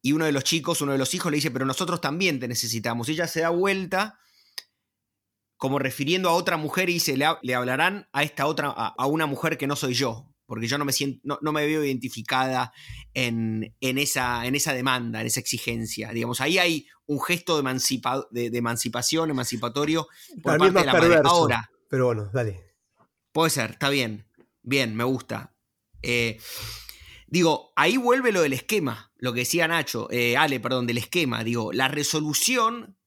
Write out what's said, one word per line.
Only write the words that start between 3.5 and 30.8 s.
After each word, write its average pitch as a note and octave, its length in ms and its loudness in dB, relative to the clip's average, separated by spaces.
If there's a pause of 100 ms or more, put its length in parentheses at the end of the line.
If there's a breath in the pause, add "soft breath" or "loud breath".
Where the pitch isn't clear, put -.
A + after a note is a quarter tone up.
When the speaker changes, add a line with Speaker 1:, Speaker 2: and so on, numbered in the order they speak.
Speaker 1:
vuelta, F#3+ 680 0 (1400 loud breath)
como C3+ 220 -2
refiriendo D3 500 0
a E3 40 4
otra F3 240 2
mujer, F3 340 0
y F3 40 2
dice, D#3 220 0
"Le C#3+ 100 2
ha-, D#3+ 160 2
le B2 120 -2
hablarán C3+ 580 0
a C#3+ 120 2
esta - 220 -2
otra, D3 300 -2
a, A2+ 120 -4 (100)
a C3 80 0
una D#3 200 0
mujer D#3 320 -2
que C#3 100 -4
no C#3+ 80 0
soy C3 180 -2
yo, A#2+ 400 -4 (120)
porque A2+ 200 -6
yo C3+ 120 -2
no D3 60 -2
me C#3 80 -2
siento, C#3 300 -4
no, C#3+ 200 -6
no D3+ 100 -2
me D3+ 140 0
veo D#3 180 2
identificada B2+ 880 -2 (420 loud breath)
en, A2+ 640 -2
en C3 180 0
esa, B2 480 -2
en C3 100 0
esa D3 160 0
demanda, B2 480 -2
en A2+ 80 -4
esa A#2 100 0
exigencia". A2+ 760 -4
Digamos, A#2 280 -4
ahí D#3+ 180 2
hay E3+ 280 2 (200 soft breath)
un C#3+ 160 -2
gesto F3 340 0
de D3 60 2
emancipa-, C3 680 -2
de, A#2+ 200 -2
de A#2+ 80 -2
emancipación, A#2+ 720 0
emancipatorio C3+ 760 -2 (340 loud breath)
por - 0 -
Speaker 2:
Para D3+ 160 2
mí F3+ 80 6
es F#3 60 6
Speaker 1:
parte F#3+ 60 6
de E3+ 60 6
Speaker 2:
más - 20 2
Speaker 1:
la C3 80 4
madre. E3+ 140 8
Speaker 2:
perverso, E3 280 8
Speaker 1:
Ahora, B2 340 2 (180)
Speaker 2:
pero C3 180 2
bueno, G#2+ 260 0
dale. G#2+ 420 -4 (580)
Speaker 1:
puede D#3+ 180 2
ser, A2+ 220 -2
está C#3+ 180 -2
bien. A#2 360 -2 (360)
Bien, B2 320 0
me A#2 100 -2
gusta. A#2+ 500 -4 (480)
Eh, A#2 360 0 (880 loud breath)
digo, E3 500 2
ahí E3+ 200 4
vuelve B3 360 4
lo F3+ 100 4
del C#3+ 120 2
esquema, C#3 640 -2
lo B2 140 -2
que A#2+ 80 -2
decía D#3+ 280 2
Nacho, D#3 420 -2
eh, A#2+ 260 2
Ale, C#3+ 240 2
perdón, B2+ 260 0